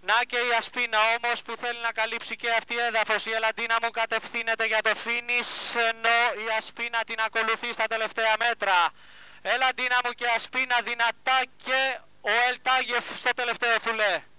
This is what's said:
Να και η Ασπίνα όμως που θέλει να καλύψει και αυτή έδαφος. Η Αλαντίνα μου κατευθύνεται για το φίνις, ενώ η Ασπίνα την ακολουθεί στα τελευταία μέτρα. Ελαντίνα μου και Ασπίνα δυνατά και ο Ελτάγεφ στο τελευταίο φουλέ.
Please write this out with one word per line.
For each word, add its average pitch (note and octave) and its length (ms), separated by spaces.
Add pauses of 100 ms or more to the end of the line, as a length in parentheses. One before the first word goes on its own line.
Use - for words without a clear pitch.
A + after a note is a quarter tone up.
Να A3 260
και B3 100
η A#3+ 200
Ασπίνα A3+ 400 (200)
όμως A#3 240
που A#3 200
θέλει A#3+ 180
να A#3 120
καλύψει A3+ 440
και A#3 140
αυτή A#3 280
έδαφος. A3 480
Η A3 80
Αλαντίνα A3+ 480
μου A#3 80
κατευθύνεται A3+ 760
για A3 160
το G#3+ 140
φίνις, A#3+ 800
ενώ A3+ 720
η - 20 (100)
Ασπίνα A#3 480
την A3+ 140
ακολουθεί A3+ 540
στα A3 140
τελευταία A3 520
μέτρα. G3 540 (480)
Ελαντίνα B3 640
μου A#3+ 60
και A#3+ 240
Ασπίνα B3 480
δυνατά A#3 580 (240)
και C4 340 (220)
ο G#3 100 (180)
Ελτάγεφ B3 560 (100)
στο - 140
τελευταίο A#3 520
φουλέ. G#3+ 400 (180)